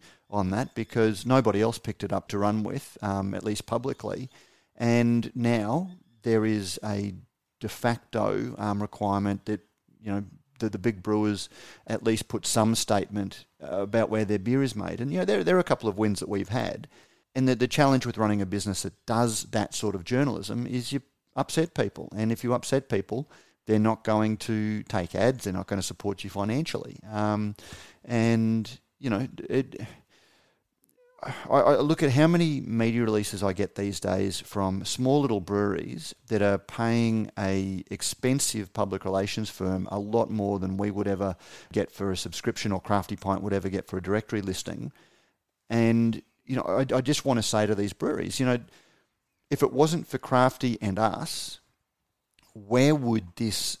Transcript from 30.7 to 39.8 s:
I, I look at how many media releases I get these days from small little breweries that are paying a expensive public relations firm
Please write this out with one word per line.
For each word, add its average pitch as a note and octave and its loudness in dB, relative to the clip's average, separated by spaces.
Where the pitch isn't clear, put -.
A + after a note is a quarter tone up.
I, A#2+ 4
I C#3 8
look D3 2
at C#3+ 6
how D3 6
many E3 4
media A2+ 2
releases G#2 0
I G2 4
get F#2+ -2
these G2+ -4
days G2 0
from F#2+ -2
small C3 2
little A#2 0
breweries G2+ -4
that G#2+ 0
are G2+ 4
paying A#2 0
a G2 -2
expensive A#2 -2
public G2 -2
relations G2+ -2
firm F#2 -2